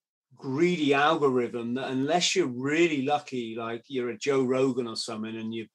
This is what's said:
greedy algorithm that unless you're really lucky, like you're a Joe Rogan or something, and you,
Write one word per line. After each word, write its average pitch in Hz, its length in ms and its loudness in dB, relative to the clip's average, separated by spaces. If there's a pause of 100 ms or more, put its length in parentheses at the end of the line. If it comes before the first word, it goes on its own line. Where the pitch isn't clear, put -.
(340)
greedy 147 580 2
algorithm 127 840 2
that 135 160 -4
unless 147 440 2
you're 175 140 4
really 143 540 2
lucky, 131 520 -2
like 117 320 -6
you're 123 240 -4
a 107 80 -8
Joe 135 240 0
Rogan 127 460 0
or 107 80 -8
something, 110 400 -6
and 110 180 -6
you, 110 200 -8